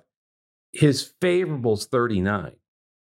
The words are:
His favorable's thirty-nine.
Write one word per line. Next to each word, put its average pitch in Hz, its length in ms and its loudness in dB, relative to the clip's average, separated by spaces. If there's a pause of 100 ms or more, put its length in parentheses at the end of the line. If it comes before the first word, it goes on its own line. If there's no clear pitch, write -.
(720)
His 147 300 2 (180)
favorable's 156 680 0
thirty-nine. 101 680 -2 (520)